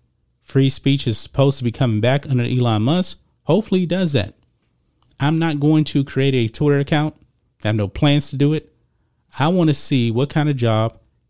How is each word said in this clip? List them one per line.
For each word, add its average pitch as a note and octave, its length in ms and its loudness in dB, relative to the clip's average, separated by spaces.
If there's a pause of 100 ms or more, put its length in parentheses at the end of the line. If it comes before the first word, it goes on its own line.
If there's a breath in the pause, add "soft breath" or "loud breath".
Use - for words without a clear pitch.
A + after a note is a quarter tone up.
(420)
Free C3+ 280 0
speech C#3 380 -2
is A2 100 -2
supposed C#3 400 0
to A#2+ 60 -8
be A#2 80 -2
coming A2+ 300 0
back C3+ 280 0
under B2 140 0
Elon A#2 400 0
Musk. E3+ 360 -2 (240)
Hopefully F#3 380 0
he F3 40 -2
does E3+ 260 -2
that. B2 240 -2 (840)
I'm D3+ 180 0
not D#3+ 240 -2
going D#3 240 4
to C#3+ 180 0
create C3+ 320 0
a A2+ 140 0
Twitter C#3+ 300 0
account. D3+ 360 -2 (480)
I G#2+ 60 -2
have G#2+ 80 0
no G#2 100 -2
plans C#3+ 440 0
to C#3 40 -8
do C#3+ 160 2
it. D#3 220 -6 (640)
I C#3 80 2
want F3 220 2
to D3 40 4
see A#2+ 380 0
what B2+ 180 0
kind D3+ 200 0
of C#3 80 -2
job A2+ 420 0 (300)